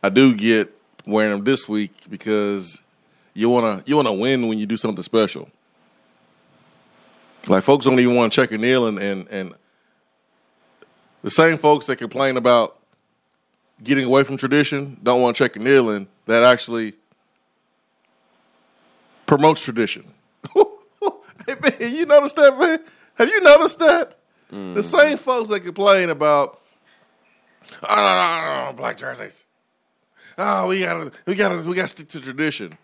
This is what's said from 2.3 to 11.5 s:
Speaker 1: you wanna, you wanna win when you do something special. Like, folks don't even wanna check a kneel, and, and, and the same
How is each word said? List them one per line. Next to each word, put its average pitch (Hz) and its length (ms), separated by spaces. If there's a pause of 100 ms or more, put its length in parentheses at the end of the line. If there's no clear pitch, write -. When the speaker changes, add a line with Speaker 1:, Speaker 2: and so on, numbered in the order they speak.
Speaker 1:
you 107 140
wanna, 113 380
you 139 100
wanna 127 180
win 120 340
when 110 100
you 107 80
do 110 100
something 104 280
special. - 440 (2000)
Like, 92 140
folks 139 220
don't 131 160
even 123 140
wanna 117 160
check 127 220
a 110 60
kneel, 123 280
and, 107 120
and, 98 300
and 95 260 (1700)
the 101 80
same 160 280